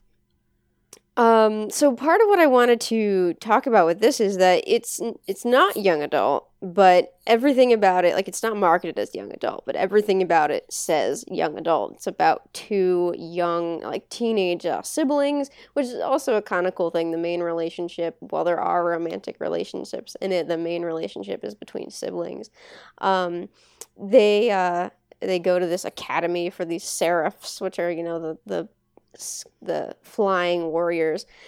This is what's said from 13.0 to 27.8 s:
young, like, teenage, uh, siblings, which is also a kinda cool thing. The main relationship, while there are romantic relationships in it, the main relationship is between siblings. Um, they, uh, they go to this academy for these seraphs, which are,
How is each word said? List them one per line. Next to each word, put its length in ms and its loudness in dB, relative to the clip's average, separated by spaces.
young, 640 -4
like, 280 -8
teenage, 560 -2
uh, 160 -2
siblings, 720 -2
which 120 -2
is 140 -8
also 360 0
a 60 -2
kinda 300 -2
cool 180 -2
thing. 200 -2
The 80 -4
main 240 -4
relationship, 800 -6
while 240 -4
there 160 0
are 240 0
romantic 560 -6
relationships 840 -8
in 100 -4
it, 160 -2
the 80 -2
main 280 -4
relationship 600 -8
is 100 -10
between 360 -14
siblings. 600 -10
Um, 520 -2
they, 520 4
uh, 380 0
they 180 0
go 200 2
to 80 0
this 180 -2
academy 640 -4
for 160 -8
these 200 -6
seraphs, 760 -2
which 180 -6
are, 120 -2